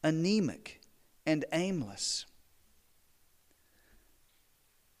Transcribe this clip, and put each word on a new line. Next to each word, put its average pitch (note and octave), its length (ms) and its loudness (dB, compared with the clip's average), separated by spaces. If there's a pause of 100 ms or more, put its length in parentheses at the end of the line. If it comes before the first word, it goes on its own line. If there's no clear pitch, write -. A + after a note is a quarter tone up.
anemic, D#3+ 760 2 (460)
and D3+ 260 2
aimless. E3 760 -2 (2750)